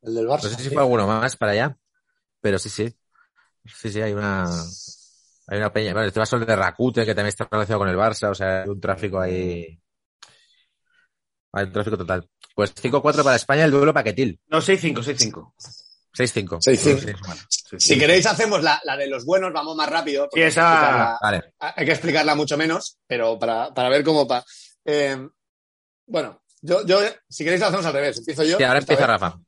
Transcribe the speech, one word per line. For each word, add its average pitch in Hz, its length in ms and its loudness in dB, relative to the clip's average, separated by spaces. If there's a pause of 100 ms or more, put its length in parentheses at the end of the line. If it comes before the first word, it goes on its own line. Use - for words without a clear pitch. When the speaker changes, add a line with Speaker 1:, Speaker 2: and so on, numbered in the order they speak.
Speaker 1:
El 113 100 -8
del 113 140 -2
Barça. 143 160 -2
Speaker 2:
No 104 60 -4
sé 113 80 -8
si 131 120 -8
Speaker 1:
Sí. 135 60 -4
Speaker 2:
fue 143 80 4
alguno 120 240 2
más 110 300 0
para 107 160 0
allá, 131 220 0 (640)
pero 98 200 0
sí, 107 100 -10
sí. 110 260 -6 (680)
Sí, 110 260 -12
sí, 104 80 -4
hay 107 140 -2
una, 101 320 -2 (1000)
hay 101 120 -6
una 107 120 -2
peña, 107 220 -2
bueno, 107 140 0
este 98 120 -2
va 110 40 2
a 110 40 -2
ser 117 180 -2
de 113 100 2
Rakute, 113 500 0
que 104 100 -2
también 104 140 -2
está 104 200 -8
relacionado 107 300 -2
con 98 100 0
el 90 80 0
Barça, 107 320 0
o 98 60 -2
sea, 95 280 -2
hay 101 60 -8
un 101 120 -8
tráfico 95 380 -4
ahí. 87 600 -4 (1700)
Hay 101 120 -4
un 95 60 -12
tráfico 104 260 -2
total. 90 300 -4 (260)
Pues 104 260 -2
cinco 135 220 0
cuatro 147 220 2
para 135 140 4
España, 143 280 2
el 147 60 6
duelo 143 220 4
Paquetil. 113 540 0
Speaker 3:
No, 160 140 2
seis 185 200 2
cinco, 147 200 -2
seis 135 180 -6
cinco. - 340 -4 (600)
Speaker 2:
Seis 123 200 0
cinco. 95 260 -4
Speaker 1:
Seis 127 220 4
cinco. 143 180 4
Speaker 2:
Sí, - 80 -10 (400)
sí, - 320 -8
sí. - 140 4
Speaker 1:
Si 131 60 4
queréis, 165 260 6
hacemos 208 360 0
la, 151 220 2
la 139 140 -4
de 139 100 -4
los 131 180 -8
buenos, 185 280 0
vamos 156 220 -6
más 151 140 -2
rápido, 147 360 -2
Speaker 3:
Sí, 143 60 -10
Speaker 1:
porque 160 160 4
Speaker 3:
esa. 160 160 2
Speaker 1:
hay 170 40 6
que 165 140 6
explicarla, 120 400 2
Speaker 2:
Vale. 104 320 -2 (240)
Speaker 1:
hay 156 80 -4
que 156 60 0
explicarla 151 440 0
mucho 147 220 -2
menos, 160 400 -4 (100)
pero 113 320 -2
para, 117 340 -2
para 127 160 0
ver 143 140 2
cómo 147 240 2
pa-, 123 160 -2 (400)
eh, 139 440 -2 (800)
bueno, 147 340 -6 (200)
yo, 180 240 0
yo, 185 140 4 (300)
si - 140 -10
queréis, 175 180 0
la 214 60 2
hacemos 180 180 0
al 156 80 -2
revés. 139 240 -2
Empiezo 143 260 -4
yo. 165 140 2
Speaker 2:
Sí, 135 60 4
ahora 131 160 4
Speaker 1:
Esta 139 140 0
Speaker 2:
empieza 135 180 4
Speaker 1:
vez. 107 100 2
Speaker 2:
Rafa. 85 260 -4